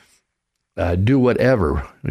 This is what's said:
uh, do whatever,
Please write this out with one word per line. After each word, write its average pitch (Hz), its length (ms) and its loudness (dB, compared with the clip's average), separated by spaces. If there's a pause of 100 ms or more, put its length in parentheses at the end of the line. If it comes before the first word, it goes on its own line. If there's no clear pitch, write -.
(760)
uh, 90 220 -2
do 117 200 2
whatever, 110 680 0 (240)